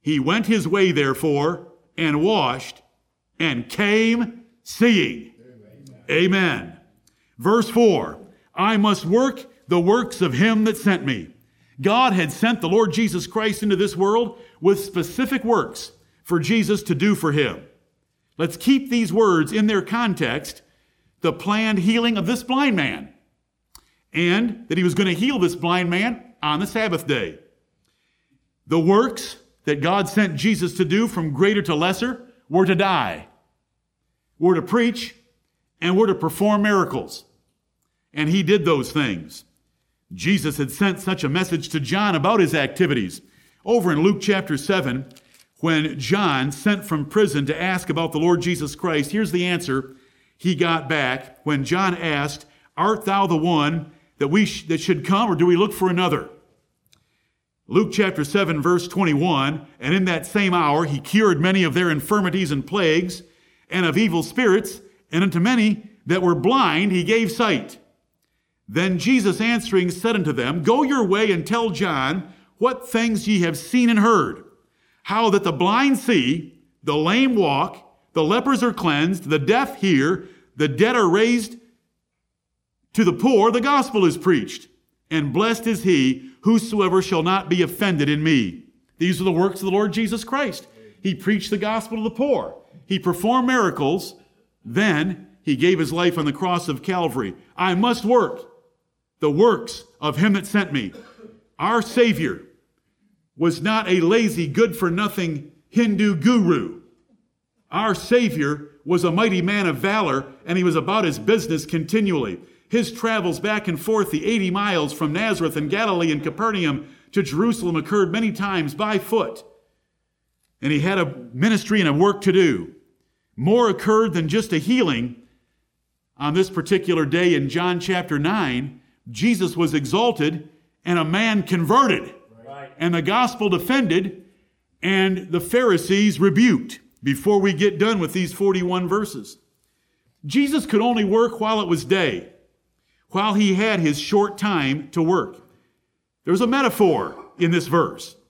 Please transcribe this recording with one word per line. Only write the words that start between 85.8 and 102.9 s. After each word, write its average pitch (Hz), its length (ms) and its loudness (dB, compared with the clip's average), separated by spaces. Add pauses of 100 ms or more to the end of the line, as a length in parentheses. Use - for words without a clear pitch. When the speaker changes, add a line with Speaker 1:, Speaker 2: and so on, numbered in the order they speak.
Speaker 1:
he 131 480 0 (100)
whosoever 208 640 2
shall 170 200 -2
not 190 280 -2
be 180 100 2
offended 160 480 0
in 151 140 0
me." 120 420 0 (340)
These 170 220 0
are 190 40 -2
the 190 80 2
works 190 280 0
of 185 60 -6
the 185 60 -2
Lord 202 200 0
Jesus 220 320 -2
Christ. 269 420 -6 (360)
He 196 120 -2
preached 202 360 -2
the 208 80 -2
gospel 220 400 -4
to 220 40 -6
the 220 80 -2
poor. 226 440 -2 (320)
He 190 120 -2
performed 208 480 0
miracles. 185 680 0 (500)
Then 170 640 -2 (160)
he 143 140 -2
gave 165 220 2
his 156 140 -2
life 175 240 0
on 160 80 -2
the 147 80 -2
cross 170 360 -4
of 135 140 -4
Calvary. 139 520 -2 (220)
"I 180 180 0
must 233 300 0
work 220 460 0 (720)
the 151 100 2
works 185 540 2 (180)
of 151 160 -2
him 196 160 4
that 196 120 -4
sent 196 240 0
me." 117 220 -4 (640)
Our 214 220 0
Savior 165 600 0 (920)